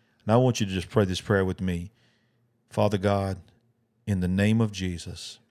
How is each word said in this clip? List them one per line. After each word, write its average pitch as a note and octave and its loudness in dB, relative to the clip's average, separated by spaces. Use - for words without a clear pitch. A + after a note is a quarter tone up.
And G#2 2
I A2+ 6
want B2+ 2
you G#2+ -2
to F#2+ -4
just F2+ -4
pray G#2+ 4
this F#2 -4
prayer G2 2
with F#2 -4
me. F2+ -4
"Father G#2 2
God, G2 0
in G2 -2
the F2+ 0
name G2+ 4
of A2 0
Jesus F2+ -10